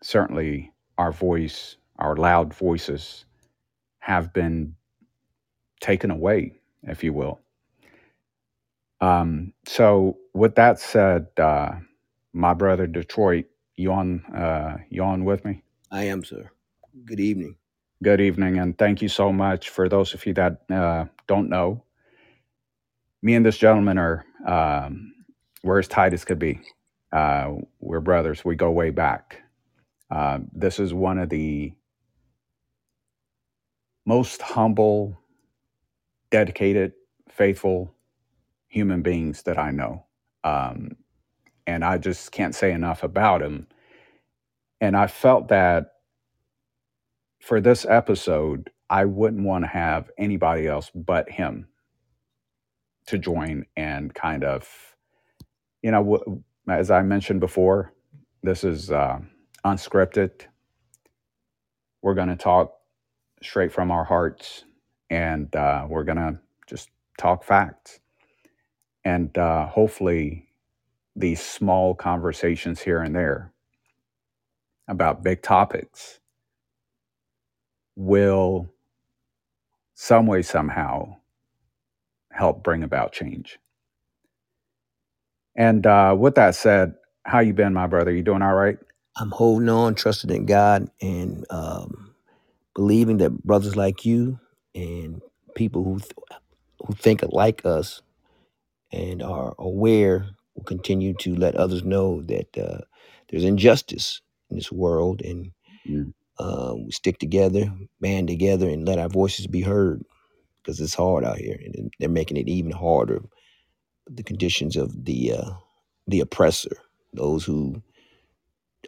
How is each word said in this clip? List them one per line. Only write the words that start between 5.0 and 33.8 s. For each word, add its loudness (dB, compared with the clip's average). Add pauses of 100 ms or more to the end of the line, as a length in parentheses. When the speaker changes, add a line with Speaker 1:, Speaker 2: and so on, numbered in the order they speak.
Speaker 1:
taken -2
away, -2 (300)
if -10
you -2
will. -6 (1600)
Um, 0 (140)
so 4 (160)
with 2
that 6
said, 2 (120)
uh, 2 (600)
my 2
brother 0
Detroit, 0 (320)
you -2
on, -2 (100)
uh, -4 (100)
you -6
on -2
with -2
me? -8 (280)
Speaker 2:
I -6
am, -6
sir. -18 (540)
Good -8
evening. -4 (460)
Speaker 1:
Good 4
evening, 0
and -2
thank 2
you -2
so 0
much. -2
For 0
those 0
of -16
you -4
that, 0
uh, 0 (220)
don't 0
know, -2 (1400)
me 4
and 6
this 4
gentleman 6
are, -2 (180)
um, -4 (480)
we're 2
as 0
tight 2
as -6
could -4
be. -4 (520)
Uh, 0 (240)
we're -6
brothers. 0
We -2
go 0
way 0
back. -4 (720)
Uh, -4 (120)
this -4
is -4
one -2
of -4
the -6 (2250)